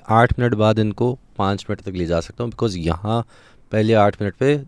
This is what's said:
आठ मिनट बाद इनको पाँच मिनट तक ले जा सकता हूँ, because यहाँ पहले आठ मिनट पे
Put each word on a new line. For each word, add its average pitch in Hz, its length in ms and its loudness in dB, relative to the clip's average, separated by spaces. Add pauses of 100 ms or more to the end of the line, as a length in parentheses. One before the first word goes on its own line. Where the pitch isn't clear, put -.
आठ 117 300 4
मिनट 120 140 0
बाद 107 260 2
इनको 117 400 -2 (220)
पाँच 98 280 -2
मिनट 101 120 -8
तक 92 200 -6
ले 85 40 -2
जा 82 140 0 (100)
सकता - 140 -10
हूँ, 117 80 -6
because 104 260 -4
यहाँ 95 440 -2 (500)
पहले 110 220 2 (120)
आठ 104 160 0
मिनट 101 180 -4
पे 143 180 2 (100)